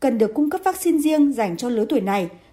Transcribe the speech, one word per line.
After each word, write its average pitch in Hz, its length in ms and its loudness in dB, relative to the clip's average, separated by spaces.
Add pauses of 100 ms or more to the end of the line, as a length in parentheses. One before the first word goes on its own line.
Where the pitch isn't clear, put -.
cần 247 180 0
được 214 160 0
cung 294 160 0
cấp 370 140 -4
vaccine 359 340 0
riêng 294 340 2
dành 208 240 -2
cho 240 120 -4
lứa 226 200 0
tuổi 269 120 0
này 190 280 -2 (240)